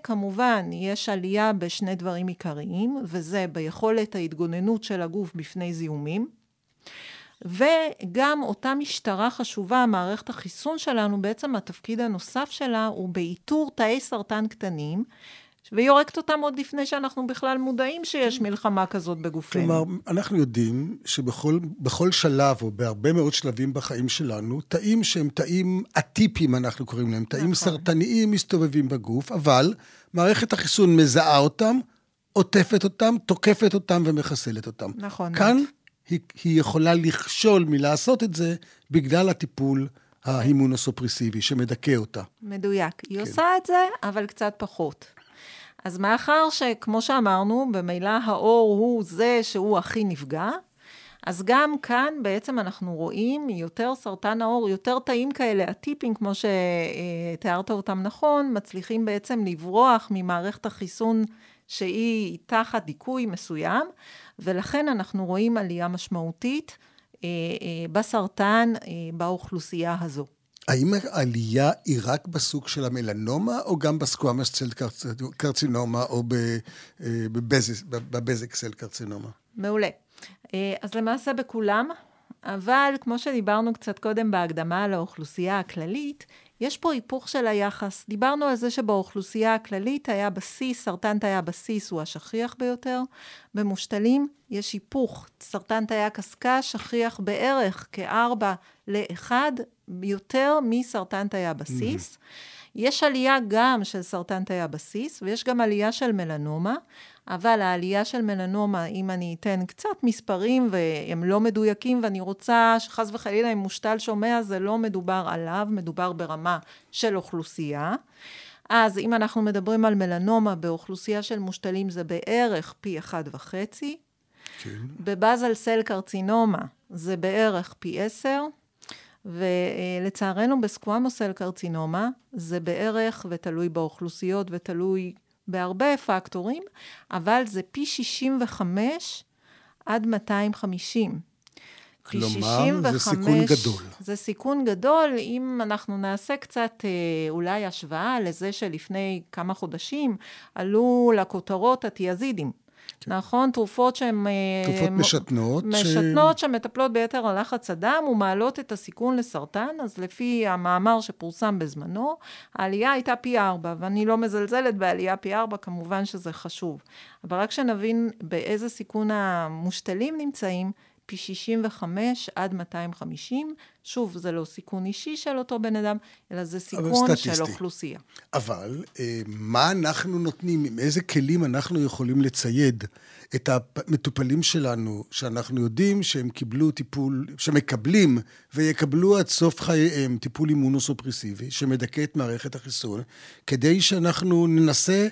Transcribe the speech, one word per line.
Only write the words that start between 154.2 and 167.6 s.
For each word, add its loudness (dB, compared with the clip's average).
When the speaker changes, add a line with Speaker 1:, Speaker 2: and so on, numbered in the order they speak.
Speaker 1:
אה, 0
Speaker 2:
תרופות 2
Speaker 1:
מ-, 0
Speaker 2:
משתנות 2
ש- 0
Speaker 1:
משתנות 4
שמטפלות 0
ביתר 0
על 0
לחץ -4
הדם 0
ומעלות 2
את -8
הסיכון -4
לסרטן. -4
אז -8
לפי -2
המאמר 2
שפורסם -4
בזמנו, -6
העלייה 0
הייתה 0
פי 0
ארבע, 0
ואני 0
לא 4
מזלזלת 0
בעלייה 0
פי -6
ארבע, -2
כמובן -4
שזה -8
חשוב. -8
אבל -4
רק 0
שנבין 0